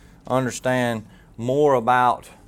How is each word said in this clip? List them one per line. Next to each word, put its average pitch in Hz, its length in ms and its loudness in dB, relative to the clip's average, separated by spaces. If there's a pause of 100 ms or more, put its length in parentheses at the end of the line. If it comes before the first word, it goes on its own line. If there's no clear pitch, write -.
(260)
understand 123 800 -2 (300)
more 135 380 2
about 123 540 0 (200)